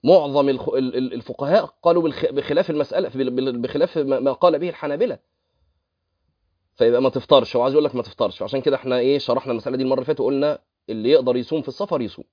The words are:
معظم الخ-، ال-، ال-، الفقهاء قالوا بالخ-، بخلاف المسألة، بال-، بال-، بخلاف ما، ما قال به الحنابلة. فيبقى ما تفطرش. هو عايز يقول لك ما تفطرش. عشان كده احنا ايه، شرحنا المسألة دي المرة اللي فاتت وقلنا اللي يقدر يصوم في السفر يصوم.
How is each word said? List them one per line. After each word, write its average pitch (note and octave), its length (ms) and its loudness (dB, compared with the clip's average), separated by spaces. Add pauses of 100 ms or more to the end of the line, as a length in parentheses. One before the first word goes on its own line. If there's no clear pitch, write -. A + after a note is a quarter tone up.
معظم C#3+ 440 4
الخ-، C3 260 -2
ال-، C3 220 -2
ال-، C3 180 -2
الفقهاء C#3+ 520 -2 (160)
قالوا E3+ 200 4
بالخ-، D3+ 300 -2
بخلاف C#3+ 380 -2
المسألة، D3+ 380 -2
بال-، C3 220 -4
بال-، B2+ 280 -4
بخلاف C#3+ 400 -2
ما، C3+ 220 0
ما C3+ 120 0
قال D#3+ 260 2
به F3 100 -4
الحنابلة. D3+ 500 -4 (1600)
فيبقى A#2+ 260 4
ما C3 60 2
تفطرش. B2+ 480 2
هو A#2+ 60 2
عايز C3+ 120 0
يقول D3+ 100 4
لك C3+ 100 -4
ما A#2+ 80 -4
تفطرش. - 400 -6
عشان B2+ 180 -4
كده C3+ 160 0
احنا B2+ 220 -2
ايه، C3+ 200 2
شرحنا B2+ 340 -2
المسألة B2+ 240 -6
دي C3 60 -4
المرة C3 120 0
اللي B2+ 120 -4
فاتت D3 140 -4
وقلنا C#3 380 0 (300)
اللي A2+ 220 -2
يقدر B2+ 260 4
يصوم C#3 260 -4
في - 60 -10
السفر E3 320 -6
يصوم. G#2 320 -10